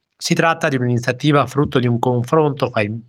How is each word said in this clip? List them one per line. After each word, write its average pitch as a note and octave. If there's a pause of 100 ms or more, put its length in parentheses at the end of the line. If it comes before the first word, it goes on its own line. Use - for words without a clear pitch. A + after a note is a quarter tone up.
(180)
Si -
tratta E3
di C#3
un'iniziativa B2
frutto C#3+
di B2
un A#2+
confronto C3
fra A2+
i G#2+ (160)